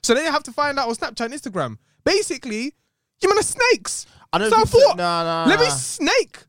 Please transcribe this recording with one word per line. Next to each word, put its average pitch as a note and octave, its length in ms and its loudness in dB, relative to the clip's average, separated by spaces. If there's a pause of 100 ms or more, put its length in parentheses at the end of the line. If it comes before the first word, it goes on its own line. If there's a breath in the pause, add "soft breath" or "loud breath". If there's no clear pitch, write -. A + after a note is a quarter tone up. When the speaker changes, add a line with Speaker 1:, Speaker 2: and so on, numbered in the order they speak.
Speaker 1:
So A#3 100 2
they C4+ 120 0
have D4+ 180 -2
to C4 80 -16
find C#4+ 280 -2
out B3+ 100 -2
on A#3 60 -4
Snapchat A#3+ 300 -8
and A#3 80 -10
Instagram. E3 440 -8 (260)
Basically, C#4 720 -2 (480)
you G4 80 2
man G4+ 80 4
are G#4+ 60 0
snakes. - 600 -2 (280 soft breath)
Speaker 2:
I E3 60 0
don't G#3+ 100 0
Speaker 1:
So D4+ 80 4
I - 60 6
Speaker 2:
think - 60 -2 (140)
so. C#5+ 60 6
Speaker 1:
thought, F#3 80 -2
Speaker 2:
Nah, E3+ 260 0
nah, E3 260 0
Speaker 1:
"Let F#4 100 4
me A#4+ 80 4
Speaker 2:
nah. - 40 -2
Speaker 1:
snake." E4 680 -2 (120)